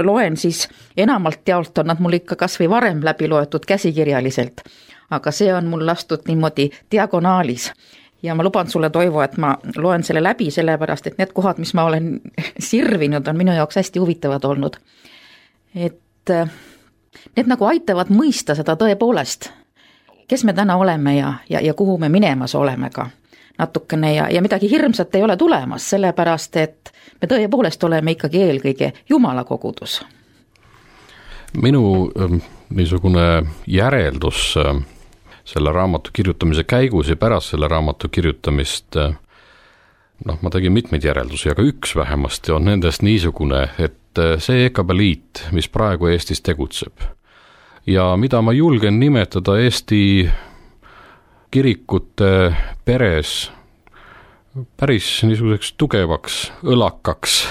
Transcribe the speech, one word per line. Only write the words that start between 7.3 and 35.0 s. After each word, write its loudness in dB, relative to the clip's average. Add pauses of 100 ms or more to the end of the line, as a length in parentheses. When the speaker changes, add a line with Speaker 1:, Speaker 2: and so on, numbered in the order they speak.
Speaker 1:
Ja -4
ma 0
luban -2
sulle, 0
Toivo, 2
et -4
ma 0 (240)
loen 0
selle 0
läbi, -2
sellepärast -2
et -10
need -4
kohad, 0
mis -6
ma 2
olen -2 (240)
<laughs> -10
sirvinud, 0
on -2
minu 2
jaoks -2
hästi -2
huvitavad -2
olnud. -2 (920)
Et, -6
äh, 0 (880)
need 2
nagu 2
aitavad 0
mõista 2
seda -2
tõepoolest, 0 (760)
kes 0
me 0
täna 2
oleme 2
ja, -4 (140)
ja, -2
ja 0
kuhu 0
me 0
minemas 2
oleme -2
ka -8 (480)
natukene -2
ja, 0
ja 2
midagi 0
hirmsat 2
ei 4
ole 2
tulemas, 0
sellepärast 0
et -4 (300)
me -2
tõepoolest 0
oleme 0
ikkagi 0
eelkõige 0 (160)
Jumala 2
kogudus. -8 (1600)
Speaker 2:
Minu, 4 (380)
ähm, 2 (320)
niisugune 2 (420)
järeldus, 0
ähm, 0 (600)